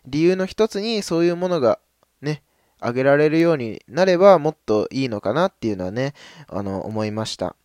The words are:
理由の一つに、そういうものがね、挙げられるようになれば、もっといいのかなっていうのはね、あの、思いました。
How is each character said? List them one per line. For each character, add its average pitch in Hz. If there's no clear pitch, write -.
理 139
由 180
の 185
一 220
つ 196
に、 220
そ 170
う 170
い 175
う 175
も 180
の 175
が 113
ね、 147
挙 120
げ 131
ら 139
れ 151
る 160
よ 165
う 151
に 113
な 156
れ 180
ば、 190
も 151
っ -
と 107
い 135
い 127
の 104
か 101
な 170
っ -
て -
い 107
う 95
の 90
は 92
ね、 131
あ 95
の、 98
思 107
い 107
ま 107
し -
た。 -